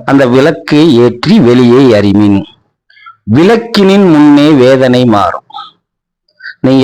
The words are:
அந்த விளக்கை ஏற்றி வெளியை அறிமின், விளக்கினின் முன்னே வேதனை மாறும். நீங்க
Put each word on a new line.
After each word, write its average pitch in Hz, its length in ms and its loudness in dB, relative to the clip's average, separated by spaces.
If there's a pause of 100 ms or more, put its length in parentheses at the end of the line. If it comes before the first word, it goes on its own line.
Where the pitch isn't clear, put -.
அந்த 139 220 0
விளக்கை 147 680 0
ஏற்றி 120 440 0
வெளியை 123 420 2 (100)
அறிமின், 101 460 0 (960)
விளக்கினின் 196 800 0
முன்னே 147 380 2
வேதனை 127 560 0
மாறும். 101 420 -4 (1120)
நீங்க 131 240 0